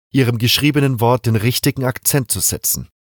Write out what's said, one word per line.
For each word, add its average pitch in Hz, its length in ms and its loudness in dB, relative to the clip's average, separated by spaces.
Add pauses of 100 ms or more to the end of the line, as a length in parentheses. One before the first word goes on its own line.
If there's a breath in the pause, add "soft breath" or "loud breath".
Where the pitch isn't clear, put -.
(120)
Ihrem 120 260 2
geschriebenen 135 640 0
Wort 120 260 2
den 113 100 2
richtigen 123 480 0
Akzent - 460 -2
zu 90 100 -4
setzen, - 480 -4 (160)